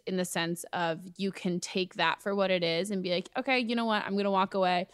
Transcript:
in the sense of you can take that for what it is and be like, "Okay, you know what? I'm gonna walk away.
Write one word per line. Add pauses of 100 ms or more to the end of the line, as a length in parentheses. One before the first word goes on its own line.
in
the
sense
of (160)
you
can
take
that
for
what
it
is
and
be
like,
"Okay,
you
know
what?
I'm
gonna
walk
away.